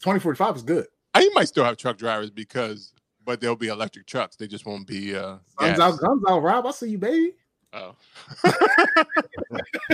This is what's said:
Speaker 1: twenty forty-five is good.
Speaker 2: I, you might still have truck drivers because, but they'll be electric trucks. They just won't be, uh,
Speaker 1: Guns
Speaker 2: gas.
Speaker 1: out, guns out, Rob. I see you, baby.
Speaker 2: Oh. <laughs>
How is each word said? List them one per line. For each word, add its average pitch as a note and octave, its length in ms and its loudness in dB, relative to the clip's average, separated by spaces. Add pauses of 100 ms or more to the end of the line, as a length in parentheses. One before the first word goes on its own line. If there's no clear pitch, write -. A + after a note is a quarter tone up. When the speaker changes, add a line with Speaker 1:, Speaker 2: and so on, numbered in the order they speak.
Speaker 1:
twenty F#3+ 180 2
forty-five E3+ 380 0
is A#2 60 -12
good. D#3 240 -2 (260)
Speaker 2:
I, A3 80 8
you G4+ 120 6
might - 140 4
still C#3+ 160 0
have A#2+ 140 0
truck A#2+ 200 -4
drivers G#2+ 320 -4
because, G#2+ 640 -8 (320)
but A#2+ 160 -4
they'll A#2+ 160 0
be A2+ 100 -4
electric G#2 400 -6
trucks. A#2 300 -4
They A2 100 -10
just G2 180 -12
won't G2+ 220 -10
be, G2 280 -8
uh, F#2+ 220 -8 (220)
Speaker 1:
Guns D#3 180 2
Speaker 2:
gas. - 20 2
Speaker 1:
out, E3+ 200 4
guns G#3 300 0
out, F3 140 4
Rob. A3+ 220 2
I C4+ 60 -4
see A#3+ 200 -8
you, G#3 60 -6
baby. D#4+ 360 0 (400)
Speaker 2:
Oh. - 200 -14 (500)
<laughs> F4+ 100 6 (1400)